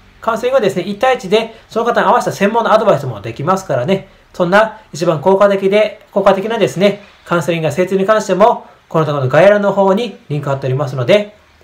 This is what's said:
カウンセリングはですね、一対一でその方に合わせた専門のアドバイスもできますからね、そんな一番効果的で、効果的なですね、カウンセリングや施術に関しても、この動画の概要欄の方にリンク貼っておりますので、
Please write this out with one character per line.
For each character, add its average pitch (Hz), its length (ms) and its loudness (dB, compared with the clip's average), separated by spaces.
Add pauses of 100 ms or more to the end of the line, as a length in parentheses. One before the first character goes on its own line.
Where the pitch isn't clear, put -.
(200)
カ 226 120 -4
ウ - 40 -2
ン - 20 -4
セ 240 80 -4
リ 254 40 -2
ン - 20 -6
グ - 40 2
は 262 40 2
で 208 100 0
す - 60 -6
ね、 180 60 -4
一 202 160 -8
対 262 180 2
一 196 120 -10
で 220 260 -2 (140)
そ - 120 -8
の 233 40 -2
方 226 160 0
に 175 60 2
合 196 60 4
わ 240 100 2
せ 170 80 -4
た 135 60 -6
専 202 140 0
門 226 140 0
の 190 80 0
ア 214 60 6
ド 220 80 -4
バ 180 100 4
イ - 20 -2
ス 135 80 -10
も 120 140 -8
で 113 140 -10
き 139 100 -10
ま 185 140 0
す - 80 -16
か 143 100 -2
ら 123 100 -4
ね、 190 220 -2 (240)
そ 185 140 -2
ん 170 40 -2
な 220 300 2 (120)
一 160 140 -4
番 - 140 0
効 190 160 2
果 202 120 4
的 196 200 0
で、 208 420 0
効 196 120 -2
果 196 120 4
的 196 140 -4
な 226 100 -4
で 190 80 2
す - 120 -4
ね、 196 240 0 (220)
カ 170 120 -2
ウ - 40 2
ン - 20 -4
セ 175 100 -2
リ 170 60 -2
ン - 20 -6
グ 160 60 -2
や 143 60 -2
施 170 100 -2
術 185 140 -2
に 190 80 0
関 214 180 2
し 208 40 -10
て 185 80 0
も、 233 320 2 (220)
こ 165 120 -2
の 156 60 0
動 147 80 -4
画 143 60 -4
の 131 80 -2
概 147 160 4
要 202 60 8
欄 208 120 2
の 196 100 0
方 196 220 2
に 226 240 -6 (100)
リ 147 100 -6
ン - 20 -8
ク 143 80 -8
貼 139 80 -4
っ 135 40 -8
て 139 60 -6
お - 20 -4
り 127 60 -2
ま 143 140 -4
す 135 80 -10
の 127 80 -4
で、 208 320 0 (280)